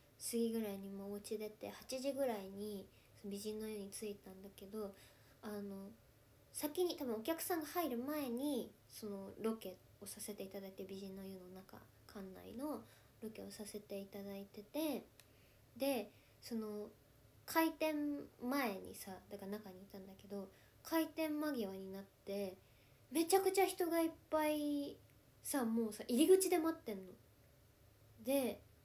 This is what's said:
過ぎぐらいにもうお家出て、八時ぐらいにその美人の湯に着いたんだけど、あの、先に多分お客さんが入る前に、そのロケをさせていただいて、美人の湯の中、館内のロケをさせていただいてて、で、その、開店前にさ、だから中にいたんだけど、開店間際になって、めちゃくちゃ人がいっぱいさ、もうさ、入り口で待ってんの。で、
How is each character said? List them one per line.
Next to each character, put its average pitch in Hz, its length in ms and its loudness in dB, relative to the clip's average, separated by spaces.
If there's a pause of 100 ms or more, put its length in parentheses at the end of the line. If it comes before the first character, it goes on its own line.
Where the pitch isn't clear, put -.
(200)
過 - 160 -2
ぎ 226 160 4
ぐ 226 100 2
ら 208 80 -2
い 196 80 -4
に 196 120 -8
も 196 180 -6
う 202 40 -4
お - 20 -4
家 208 240 -4
出 214 120 -4
て、 202 200 -8
八 262 300 -4
時 277 120 2
ぐ 269 140 4
ら 226 100 4
い 190 140 -4
に 202 360 -4 (340)
そ 208 60 -8
の 196 60 -4
美 202 60 -2
人 214 200 -4
の 220 100 -4
湯 214 100 -4
に 196 120 -8
着 208 200 -6
い 202 60 -4
た - 140 -16
ん 190 120 -14
だ 196 120 -12
け 202 120 -14
ど、 202 280 -4 (480)
あ 233 60 -8
の、 202 420 -6 (640)
先 302 320 0
に 339 120 2
多 294 80 -2
分 240 100 0
お 226 80 -2
客 320 180 0
さ 359 160 2
ん 320 40 2
が 302 60 -2
入 330 240 0
る 240 80 0
前 285 300 0
に、 247 420 0 (180)
そ - 180 -10
の 196 340 -6
ロ 226 160 2
ケ 185 200 -8 (240)
を 202 60 -14
さ - 140 -10
せ 208 140 -8
て 202 80 -6
い 190 60 -8
た 196 120 -8
だ 190 80 -8
い 190 40 -12
て、 196 120 -8
美 190 120 -8
人 190 200 -8
の 190 80 -10
湯 190 160 -10
の 180 140 -14
中、 190 240 -16 (280)
館 196 180 -10 (100)
内 180 200 -12
の 254 280 -4 (400)
ロ 220 80 -6
ケ 202 120 -10
を 202 80 -8
さ 208 140 -8
せ 208 160 -8
て 202 180 -6
い 196 80 -6
た 196 160 -8
だ 202 140 -6
い 196 80 -8
て 208 180 -12
て、 294 420 -2 (720)
で、 269 340 2 (320)
そ - 120 -6
の、 208 360 -4 (560)
開 320 260 4
店 294 560 0 (140)
前 247 360 2
に 185 160 -10
さ、 - 180 -10 (180)
だ 202 80 -8
か 196 80 -8
ら 196 60 -4
中 208 180 -6
に 185 120 -14
い 196 40 -16
た 202 120 -12
ん 190 80 -12
だ 196 120 -14
け 202 100 -18
ど、 202 200 -6 (340)
開 320 260 2
店 302 320 0
間 302 120 0
際 214 200 0
に 190 200 -8
な 196 80 -6
っ 196 40 -8 (200)
て、 196 320 -2 (540)
め 320 140 4
ち 330 100 4
ゃ 381 60 10
く 381 120 4
ち 392 80 6
ゃ 359 60 8
人 349 240 2
が 330 100 6
い 330 80 6
っ - 20 -8 (180)
ぱ 311 200 4
い 294 480 2 (460)
さ、 262 220 2
も 226 240 4
う 214 40 -6
さ、 - 140 -8
入 254 200 8
り - 20 10
口 381 220 10
で 359 80 8
待 320 200 4
っ - 20 -18
て 214 140 -4
ん 190 40 -4
の。 190 60 -10 (1200)
で、 254 360 2 (240)